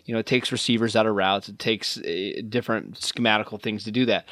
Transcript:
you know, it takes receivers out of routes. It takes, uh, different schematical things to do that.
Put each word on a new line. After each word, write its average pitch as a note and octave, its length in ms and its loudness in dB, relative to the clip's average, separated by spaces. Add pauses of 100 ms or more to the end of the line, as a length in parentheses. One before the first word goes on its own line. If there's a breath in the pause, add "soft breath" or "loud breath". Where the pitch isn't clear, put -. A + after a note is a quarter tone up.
you A#2 100 -6
know, A2+ 40 0
it A2 60 -2
takes - 260 0
receivers A#2 440 2
out A2 100 6
of A2 80 2
routes. G2 360 0
It G2+ 100 -14
takes, - 400 -2
uh, F#2 500 -4
different A2 460 -2
schematical G#2+ 640 0
things G#2+ 220 -4
to A2 80 -6
do B2 160 2
that. G2 240 2